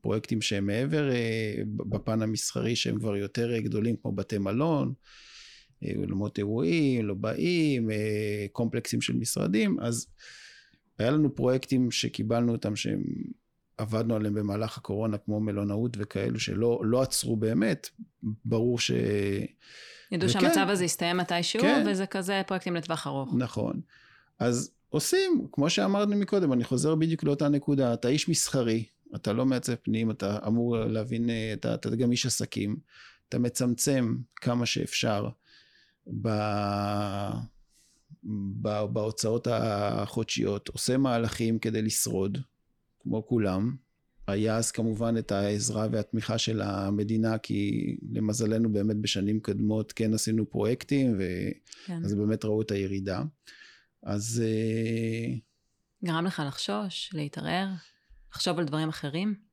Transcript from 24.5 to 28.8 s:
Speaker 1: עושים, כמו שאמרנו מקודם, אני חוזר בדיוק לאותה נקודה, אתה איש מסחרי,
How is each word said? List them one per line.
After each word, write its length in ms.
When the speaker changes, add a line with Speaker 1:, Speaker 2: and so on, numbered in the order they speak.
Speaker 1:
עושים, 640
כמו 180
שאמרנו 460
מקודם, 360
אני 120
חוזר 300
בדיוק 300
לאותה 240
נקודה, 460
אתה 140
איש 200
מסחרי, 560